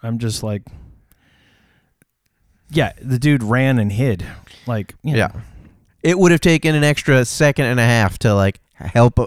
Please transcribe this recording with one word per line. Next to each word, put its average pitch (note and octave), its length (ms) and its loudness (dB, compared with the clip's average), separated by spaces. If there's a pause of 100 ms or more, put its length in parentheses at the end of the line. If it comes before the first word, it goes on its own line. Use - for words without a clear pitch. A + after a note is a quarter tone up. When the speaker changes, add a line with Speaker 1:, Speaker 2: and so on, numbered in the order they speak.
Speaker 1:
I'm A2+ 160 -8
just A2+ 240 -6
like, G#2 200 -8 (2000)
yeah, C#3+ 300 -2
the B2+ 180 -4
dude C#3 240 2
ran B2 360 0
and G2+ 140 -2
hid. G#2 320 -2 (420)
Like, A2 360 -8
you D#3 100 -4
know. B2 60 0
Speaker 2:
Yeah. G2 140 -2 (680)
It F3+ 160 0
would F3 140 6
have D#3+ 80 2
taken D#3+ 340 2
an D3 100 2
extra C#3 400 2
second C#3+ 420 0
and B2 120 0
a A#2 60 2
half A2+ 360 2
to, G#2+ 140 2
like, G2 260 0 (140)
help, A#2+ 520 2